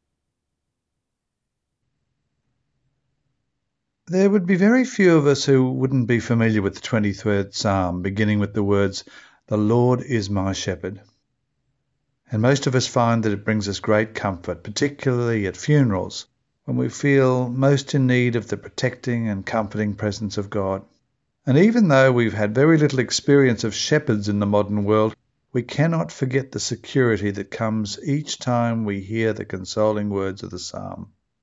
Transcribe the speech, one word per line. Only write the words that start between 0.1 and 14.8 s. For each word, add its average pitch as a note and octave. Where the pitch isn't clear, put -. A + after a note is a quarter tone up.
There F#3+
would G3
be F#3+
very A#3
few F3+
of C#3+
us C#3+
who C3
wouldn't C3
be A#2
familiar A2+
with F#2+
the -
twenty-third G#2
Psalm, F2+
beginning G#2
with G2+
the G#2+
words, G2
"The A2
Lord A#2+
is A2+
my F#2+
shepherd." G2
And G#2+
most C#3
of B2
us B2
find A#2
that G#2+
it G2+
brings G#2+
us G2
great A2
comfort, F2
particularly A#2+